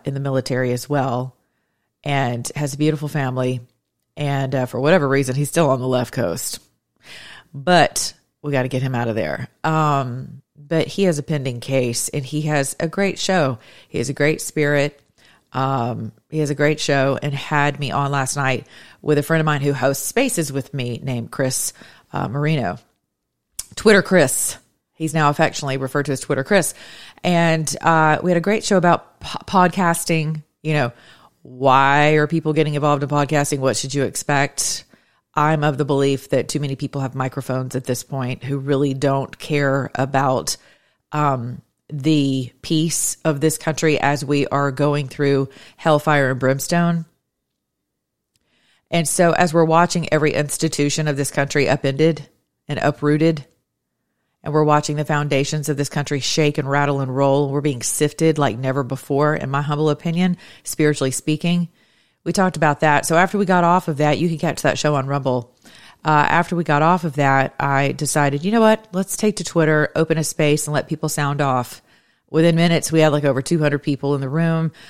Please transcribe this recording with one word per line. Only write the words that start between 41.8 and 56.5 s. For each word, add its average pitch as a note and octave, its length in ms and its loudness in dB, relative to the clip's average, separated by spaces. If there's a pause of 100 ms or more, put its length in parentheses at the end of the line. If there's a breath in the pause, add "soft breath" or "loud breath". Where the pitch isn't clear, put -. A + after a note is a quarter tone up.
the C#3 580 0 (120)
peace - 640 -2
of D3+ 160 0
this D#3 180 0
country D#3 420 0
as C#3+ 240 0
we C#3+ 220 0
are C#3 240 0
going D3 360 -2
through C#3 440 0 (260 loud breath)
hellfire D3 540 2
and C3 100 -2
brimstone. E3 640 0 (1900)
And E3 160 0
so E3+ 260 2
as F3 200 2
we're E3+ 120 4
watching E3 460 2
every D3+ 220 2
institution D3 760 -2
of C#3+ 80 -2
this C#3 140 -4
country C#3 380 0
upended C#3+ 580 0 (420)
and C#3+ 100 -4
uprooted, D3 640 0 (1000)
and D3+ 100 -8
we're D3+ 120 2
watching D3 320 0
the D3+ 80 -2
foundations D3 640 -2
of D3 80 -2
this C#3+ 140 -4
country C#3+ 300 -4
shake D3 380 0